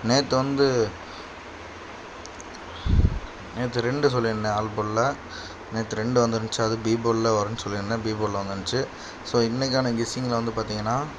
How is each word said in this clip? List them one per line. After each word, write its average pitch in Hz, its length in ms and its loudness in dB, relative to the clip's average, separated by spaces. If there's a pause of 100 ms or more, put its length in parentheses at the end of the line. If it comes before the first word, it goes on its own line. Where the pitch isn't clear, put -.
நேத்து 131 320 4
வந்து, 135 520 4 (2750)
நேத்து 120 240 0
ரெண்டு 139 280 4
சொல்லியிருந்தேன் 110 420 2
ஆல் 107 260 2
போல்ல. 110 360 2 (600)
நேத்து 110 220 -2
ரெண்டு 117 320 4
வந்துருந்துச்சு, 113 340 0
அது 113 160 2
பி 110 180 2
போல்ல 113 420 2
வரும்னு 104 300 0
சொல்லியிருந்தேன், 104 360 -2
பி 110 80 -2
போல்ல 104 300 0
வந்துருந்துச்சு. 98 460 -2 (380)
So, 123 160 2
இன்னைக்கான 127 540 2
கெஸ்ஸிங்கில் 117 480 0
வந்து 117 80 -2
பார்த்தீங்கன்னா, 110 520 -2 (160)